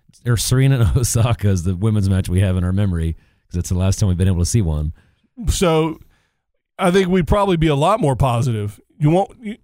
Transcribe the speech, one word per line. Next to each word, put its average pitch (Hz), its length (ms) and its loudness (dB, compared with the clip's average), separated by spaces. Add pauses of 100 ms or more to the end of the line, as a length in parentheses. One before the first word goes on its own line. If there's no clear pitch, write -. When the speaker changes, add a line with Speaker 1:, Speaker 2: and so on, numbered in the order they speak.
(260)
Speaker 1:
or 120 100 2
Serena 131 440 2
and 110 160 2
<laughs> - 0 -
Osaka 117 520 0
is 92 160 0
the 95 120 -2
women's 104 320 0
match 95 200 0
we 90 120 0
have 92 160 0
in 90 80 -2
our 90 80 -2
memory 87 420 -2 (340)
'cause 87 100 -6
it's 85 100 -6
the 92 100 -2
last 95 200 0
time 104 100 0
we've 90 100 0
been 92 100 2
able 87 120 0
to 87 60 0
see 117 160 0
one. 76 300 -4 (560)
Speaker 2:
So 160 500 0 (800)
I 180 120 0
think 190 180 2
we'd 185 180 0
probably 196 300 2
be 160 100 2
a 151 80 2
lot 175 260 0
more 139 160 0
positive. 117 640 -2 (180)
You 147 120 2
want, 175 200 0 (120)
you, 214 220 -12